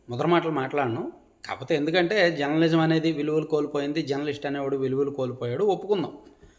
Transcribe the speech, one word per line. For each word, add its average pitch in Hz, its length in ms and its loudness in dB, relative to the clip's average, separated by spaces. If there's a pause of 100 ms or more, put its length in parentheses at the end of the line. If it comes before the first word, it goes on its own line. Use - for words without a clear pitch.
ముద్ర 123 180 -2
మాటలు 165 240 2
మాట్లాడను. 143 600 -2 (360)
కాకపోతే - 280 -4
ఎందుకంటే 175 560 2
జర్నలిజం 160 480 2
అనేది 160 320 4
విలువలు 156 340 0
కోల్పోయింది, 147 560 -2
జర్నలిస్ట్ 143 440 -4
అనేవాడు 139 320 -2
విలువలు 135 340 0
కోల్పోయాడు, 127 520 -4
ఒప్పుకుందాం. 196 480 0 (480)